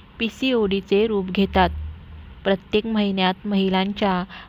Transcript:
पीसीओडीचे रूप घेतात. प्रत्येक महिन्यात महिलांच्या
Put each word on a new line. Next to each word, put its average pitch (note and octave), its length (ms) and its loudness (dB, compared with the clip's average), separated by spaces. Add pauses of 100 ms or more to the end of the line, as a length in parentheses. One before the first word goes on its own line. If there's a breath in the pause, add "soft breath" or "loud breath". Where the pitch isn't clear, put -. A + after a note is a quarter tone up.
(200 loud breath)
पीसीओडीचे G#3+ 880 0
रूप G3+ 180 -2
घेतात. F#3+ 440 2 (720)
प्रत्येक G3 420 0
महिन्यात G3 600 0
महिलांच्या F#3+ 760 0 (260 loud breath)